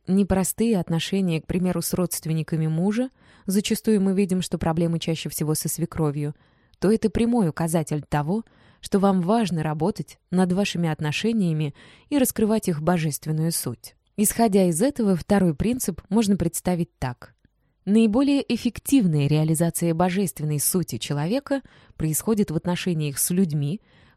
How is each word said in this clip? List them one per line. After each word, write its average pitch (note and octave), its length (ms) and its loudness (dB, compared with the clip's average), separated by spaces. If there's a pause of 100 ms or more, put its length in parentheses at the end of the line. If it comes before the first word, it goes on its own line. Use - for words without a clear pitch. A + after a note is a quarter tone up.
непростые F#3+ 720 2
отношения, E3 640 -2
к - 40 -20
примеру, F3 360 -2
с - 100 -4
родственниками D#3+ 760 -2
мужа, G#3 420 0 (340)
зачастую G3+ 560 0
мы F#3+ 140 2
видим, F#3 260 0
что - 160 -6
проблемы E3 440 0
чаще D#3+ 280 -4
всего D3+ 260 -2
со D#3 140 -6
свекровью, D3+ 680 -4 (440)
то F3 120 2
это A3 200 2
прямой A#3 380 2
указатель D#3 600 -2
того, D#3 360 -2 (360)
что - 200 0
вам F#3+ 200 4
важно F3 420 0
работать D#3 560 -4 (120)
над F3+ 220 2
вашими F3 360 0
отношениями D#3 880 -2 (340)
и D4 100 0
раскрывать A3 500 0
их D3+ 120 -2
божественную D#3+ 720 -2
суть. - 440 -8 (200)
Исходя G3+ 500 2
из E3 140 0
этого, A3 360 2
второй F3+ 380 2
принцип G#3+ 540 -4
можно G3+ 280 2
представить E3+ 600 -2
так. - 360 -10 (500)
Наиболее A3+ 600 4 (100)
эффективная F#3 720 2
реализация D#3+ 680 2
божественной E3 680 -2
сути D#3 380 -2
человека F#3+ 640 -4 (340)
происходит G3+ 540 0
в D3+ 60 -2
отношениях E3 600 -2
с - 120 -2
людьми, D#3+ 500 0 (360)